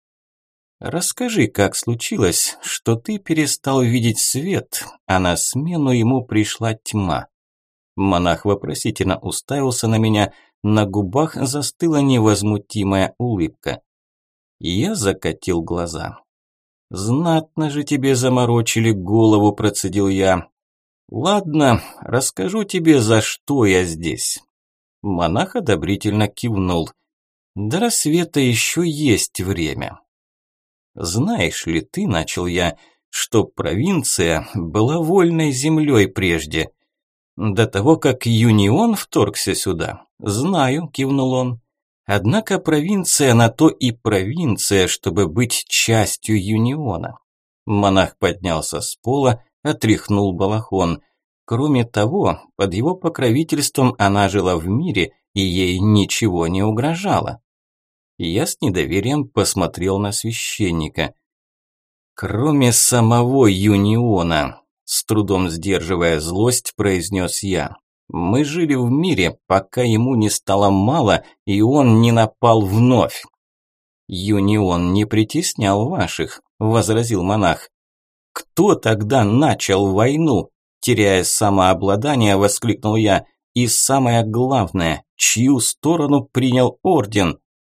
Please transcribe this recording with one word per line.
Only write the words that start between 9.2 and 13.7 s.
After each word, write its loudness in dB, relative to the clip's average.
на 2
меня, 2
на 2
губах -2
застыла -2
невозмутимая 0
улыбка. -4